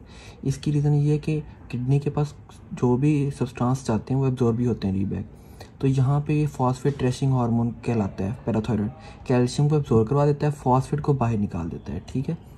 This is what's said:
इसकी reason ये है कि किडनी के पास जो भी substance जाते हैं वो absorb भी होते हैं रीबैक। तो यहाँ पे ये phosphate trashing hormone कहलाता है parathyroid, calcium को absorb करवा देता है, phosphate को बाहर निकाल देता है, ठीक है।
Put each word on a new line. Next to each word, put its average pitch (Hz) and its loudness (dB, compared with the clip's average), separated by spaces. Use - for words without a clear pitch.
इसकी 135 -2
reason 147 2
ये 147 4
है 151 2
कि 151 -2
किडनी 127 -2
के 143 -2
पास 147 -2
जो 123 2
भी 143 2
substance 127 -2
जाते 117 0
हैं 135 2
वो 135 2
absorb 123 2
भी 123 0
होते 107 0
हैं 95 0
रीबैक। 95 -2
तो 139 2
यहाँ 135 2
पे 151 0
ये 151 2
phosphate 139 0
trashing 127 0
hormone 117 2
कहलाता 107 -2
है 104 -4
parathyroid, 107 0
calcium 131 2
को 151 2
absorb 113 2
करवा 143 4
देता 147 0
है, 147 2
phosphate 131 0
को 147 2
बाहर 117 0
निकाल 98 -2
देता - -10
है, - -6
ठीक 131 -4
है। 165 -4